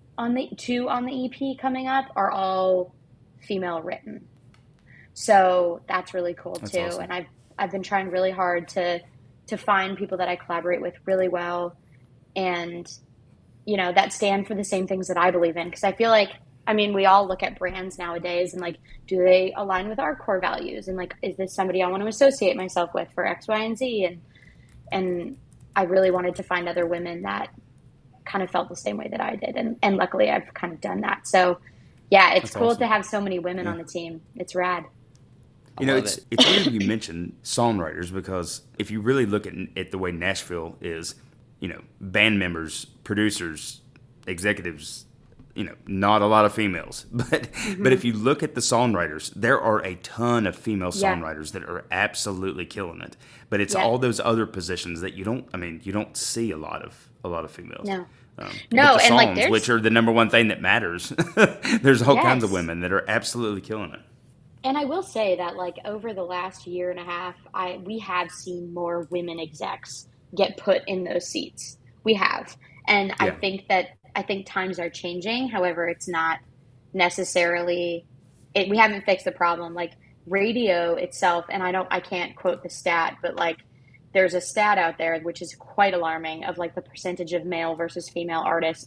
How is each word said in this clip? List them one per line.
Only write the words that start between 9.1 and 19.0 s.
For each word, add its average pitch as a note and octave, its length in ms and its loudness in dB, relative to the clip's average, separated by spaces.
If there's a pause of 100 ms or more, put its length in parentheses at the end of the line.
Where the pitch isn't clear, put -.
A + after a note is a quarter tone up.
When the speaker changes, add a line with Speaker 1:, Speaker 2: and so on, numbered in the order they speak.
Speaker 1:
to G#3 100 -6
find F#3+ 400 2
people F#3+ 220 -4
that F3+ 100 0
I F3+ 60 -2
collaborate F3 460 -4
with F3 120 -6 (120)
really F#3 220 2
well F3 480 -4 (600)
and, F3 540 -4 (760)
you G#3 120 0
know, F3+ 140 0
that G3 220 6
stand G3 340 0
for A3 80 -6
the G3+ 80 -4
same F#3+ 240 -2
things F#3 200 -4
that F3 100 -2
I F3+ 140 6
believe E3+ 260 2
in. E3+ 140 -4
'Cause - 120 -6
I G3 80 2
feel A3+ 180 2
like, G#3+ 200 6 (380)
I A3 60 2
mean, G#3 200 2
we G3 120 2
all G3 220 8
look F#3 140 -4
at F3+ 160 -4
brands F#3 400 -8
nowadays F3 560 -4
and, F3+ 80 -8
like, E3+ 160 -8 (300)